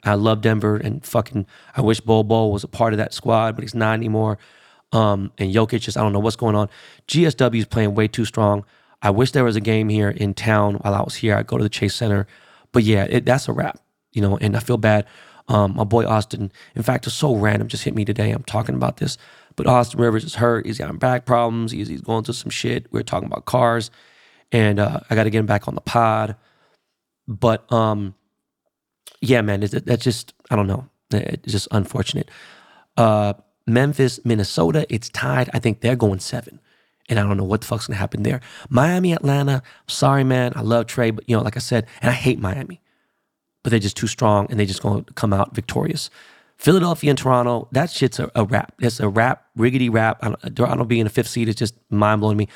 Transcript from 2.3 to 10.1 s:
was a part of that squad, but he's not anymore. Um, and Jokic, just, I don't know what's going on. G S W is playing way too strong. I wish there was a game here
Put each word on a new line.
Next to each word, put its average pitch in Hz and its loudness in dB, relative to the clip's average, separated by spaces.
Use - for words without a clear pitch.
was 101 -4
a - -14
part 113 0
of 107 -2
that - -4
squad, 113 0
but 113 -8
he's 107 -12
not 110 0
anymore. 110 -2
Um, 101 2
and 95 -2
Jokic, 110 2
just, - -6
I 107 0
don't 107 2
know 101 0
what's 110 0
going 110 0
on. 104 2
G 165 2
S 151 2
W 117 2
is 104 -2
playing 104 0
way 110 2
too 110 -4
strong. 101 0
I 107 4
wish 120 2
there 131 2
was 113 0
a 113 0
game 110 0
here 104 2